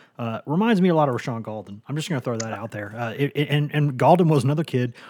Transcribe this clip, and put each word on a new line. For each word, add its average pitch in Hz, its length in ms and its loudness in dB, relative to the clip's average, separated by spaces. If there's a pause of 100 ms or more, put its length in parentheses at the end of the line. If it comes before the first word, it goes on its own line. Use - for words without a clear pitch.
(180)
Uh, 117 260 -6
reminds 190 380 2
me 190 60 6
a 170 60 4
lot 151 140 4
of 123 60 0
Rashawn 113 300 -6
Golden. 104 440 -12
I'm 135 60 -6
just 156 140 -6
gonna 143 120 -4
throw 120 160 -4
that 110 160 -6
out - 200 -10
there. 104 220 -10
Uh, 113 180 -6
it, 139 240 -2
it, 147 120 0
and, 147 240 0
and 147 240 0
Golden 160 300 6
was 151 160 4
another 147 220 0
kid 123 300 -2 (140)